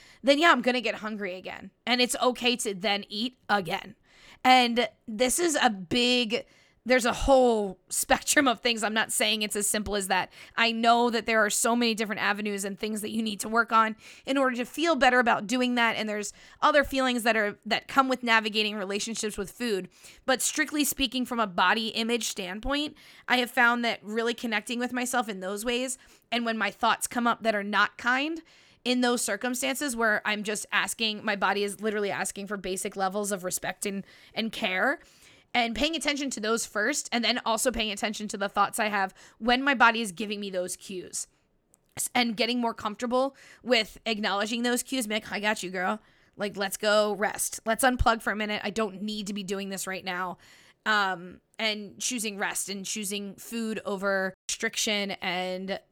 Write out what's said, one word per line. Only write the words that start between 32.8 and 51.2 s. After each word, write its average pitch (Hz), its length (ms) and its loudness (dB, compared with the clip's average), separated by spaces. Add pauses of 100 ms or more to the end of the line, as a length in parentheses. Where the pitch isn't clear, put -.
levels 196 340 -2
of 180 140 -4
respect - 400 -6
and, 98 200 -4 (280)
and 220 180 -4
care, 208 480 0 (540)
and 233 220 0
paying 302 200 0
attention 285 360 -2
to - 80 -8
those 220 260 0
first, 226 460 -2
and 233 120 0
then 233 220 0
also 226 260 2
paying 220 200 -2
attention 208 380 -6
to 214 80 -8
the 196 120 -2
thoughts - 300 0
I 214 80 2
have 196 260 0 (240)
when 247 260 2
my 277 120 4
body 233 260 6
is 208 100 -4
giving 202 280 -6
me 202 100 -6
those 185 260 -4
cues, - 520 -10 (680)
s-, - 200 -4
and 233 200 0
getting 240 240 0
more 226 140 -2
comfortable 247 640 -2 (260)
with 226 440 0
acknowledging 214 580 -2
those 240 200 0
cues. 254 240 -4
Be 214 80 -2
like, 214 160 -6
"I 208 80 -4
got 214 240 -2
you, 180 60 -8
girl. 185 320 -2 (340)
Like, 190 220 -6
let's 190 200 -4
go 208 360 4
rest. - 520 -4
Let's 220 180 0
unplug 247 380 4
for 220 120 -2
a - 20 -6
minute. 208 280 -4
I 208 80 -4
don't 196 300 -4
need 214 260 -8
to 214 60 -6
be 202 100 -6
doing 196 260 -6
this 190 160 -8
right 190 180 -8
now." 180 340 -6 (480)
Um, 190 540 0 (200)